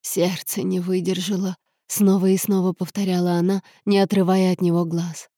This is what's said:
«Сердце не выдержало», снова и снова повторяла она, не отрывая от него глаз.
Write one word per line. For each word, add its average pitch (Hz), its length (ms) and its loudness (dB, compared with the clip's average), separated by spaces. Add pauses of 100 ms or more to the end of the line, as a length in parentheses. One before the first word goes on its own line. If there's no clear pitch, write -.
«Сердце 185 600 -4
не 185 160 -2
выдержало», 185 760 -4 (320)
снова 190 380 2
и 190 100 4
снова 185 360 0
повторяла 180 600 -2
она, 185 320 0 (200)
не 196 140 2
отрывая 185 540 2
от - 80 -4
него 175 240 2
глаз. 170 540 -6